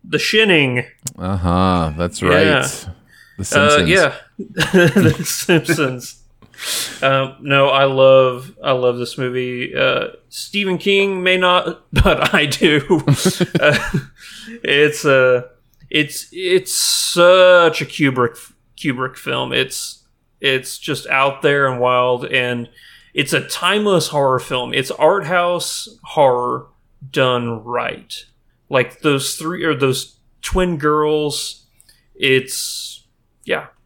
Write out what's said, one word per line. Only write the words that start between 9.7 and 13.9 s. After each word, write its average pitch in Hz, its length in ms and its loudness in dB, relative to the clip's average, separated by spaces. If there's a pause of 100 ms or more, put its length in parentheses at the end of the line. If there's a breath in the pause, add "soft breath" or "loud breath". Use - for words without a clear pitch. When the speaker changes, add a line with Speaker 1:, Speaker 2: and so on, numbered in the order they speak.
Speaker 1:
Uh, 131 300 0 (240)
Stephen 190 480 -4
King 196 440 0
may 185 140 2
not, 180 520 0
<laughs> - 40 -14
but 160 420 2
I 151 120 2
do. 147 340 2 (260)
Speaker 2:
<laughs> 175 540 0
Speaker 1:
Uh, 151 180 2 (840 loud breath)